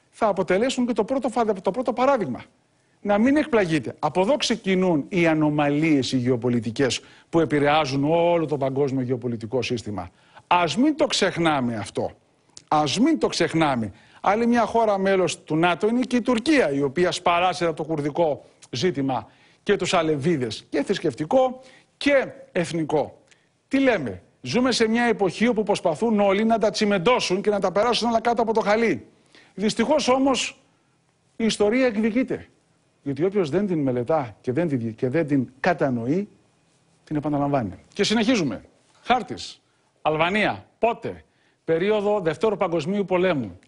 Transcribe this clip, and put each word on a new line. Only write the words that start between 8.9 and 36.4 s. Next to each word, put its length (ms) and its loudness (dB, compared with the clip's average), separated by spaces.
γεωπολιτικό 600 -4
σύστημα. 480 -6
Ας 300 2
μην 200 2
το 100 2
ξεχνάμε 720 0
αυτό. 340 -6
Ας 300 0
μην 200 2
το 80 -2
ξεχνάμε. 640 0
Άλλη 260 2
μια 200 4
χώρα 320 2
μέλος 440 0
του 140 -4
νατο 320 2
είναι 120 0
και 160 -2
η 60 0
Τουρκία, 500 2
η 100 0
οποία 300 0
σπαράζεται 540 0
από 100 -2
το 80 -6
κουρδικό 600 -2
ζήτημα 580 -2
και 140 2
τους 180 -2
Αλεβίδες, 760 0
και 140 -2
θρησκευτικό 800 0
και 300 2
εθνικό. 720 -2
Τι 100 0
λέμε, 440 0
ζούμε 320 0
σε 160 2
μια 160 0
εποχή 420 0
όπου 160 0
προσπαθούν 580 0
όλοι 240 2
να 140 2
τα 120 2
τσιμεντώσουν 720 0
και 80 0
να 100 0
τα 120 0
περάσουν 360 2
όλα 120 0
κάτω 220 0
από 120 0
το 60 2
χαλί. 460 0
Δυστυχώς 540 0
όμως 520 2
η 80 -4
ιστορία 420 2
εκδικείται. 600 -2
Γιατί 220 -4
όποιος 260 0
δεν 160 0
την 120 -2
μελετά 640 -2
και 120 -4
δεν 160 0
την, 260 -2
και 140 -2
δεν 180 -2
την 220 0
κατανοεί, 680 -2